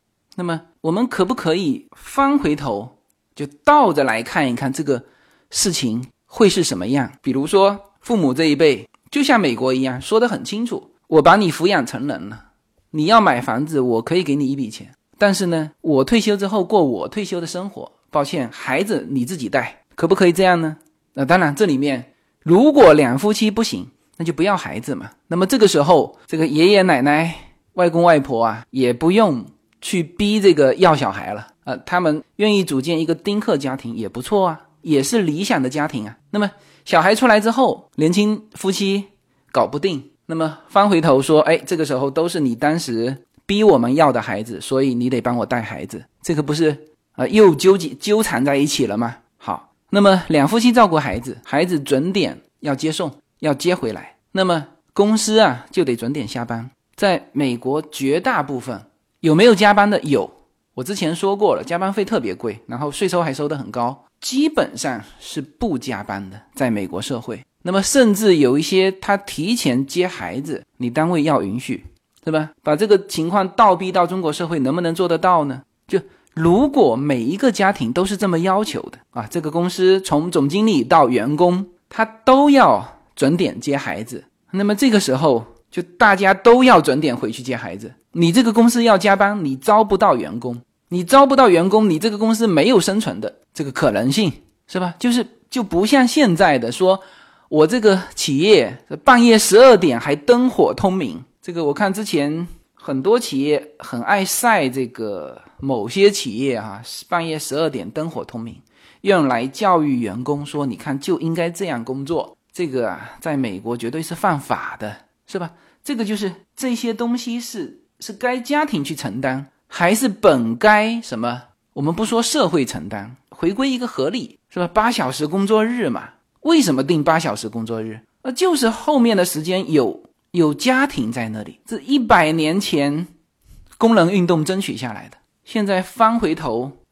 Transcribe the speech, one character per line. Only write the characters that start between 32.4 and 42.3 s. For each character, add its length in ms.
意 100
组 160
建 180
一 60
个 100
丁 240
克 200
家 180
庭 180
也 140
不 140
错 260
啊， 120
也 220
是 200
理 220
想 180
的 60
家 180
庭 200
啊。 100
那 80
么 120
小 160
孩 120
出 120
来 120
之 120
后， 460
年 140
轻 440
夫 180
妻 320
搞 140
不 120
定， 320
那 80
么 240
翻 200
回 120
头 200
说， 220
哎， 160
这 180
个 80
时 80
候 180
都 160
是 140